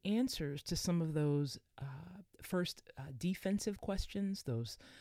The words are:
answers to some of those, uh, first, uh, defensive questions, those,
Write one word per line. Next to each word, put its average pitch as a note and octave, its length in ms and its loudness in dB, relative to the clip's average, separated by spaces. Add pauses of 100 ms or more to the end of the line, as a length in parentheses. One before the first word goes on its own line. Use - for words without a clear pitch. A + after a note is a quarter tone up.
answers F#3+ 600 2
to - 120 -2
some F3 260 4
of D#3+ 120 2
those, D3 460 4 (200)
uh, D#3+ 420 -10 (200)
first, - 420 0 (140)
uh, C#3 200 -10
defensive G3 640 0
questions, G3 640 -2
those, A#2 340 -2 (240)